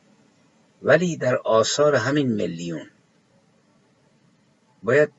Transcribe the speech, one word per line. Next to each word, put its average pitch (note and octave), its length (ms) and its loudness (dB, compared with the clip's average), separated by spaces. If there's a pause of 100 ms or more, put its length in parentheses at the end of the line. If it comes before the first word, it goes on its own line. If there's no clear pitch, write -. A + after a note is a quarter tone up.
(800)
ولی D#3 360 2
در B2+ 180 0
آثار C3+ 600 2
همین C3 400 0
ملیون E2+ 540 -8 (1900)
باید C#3 360 2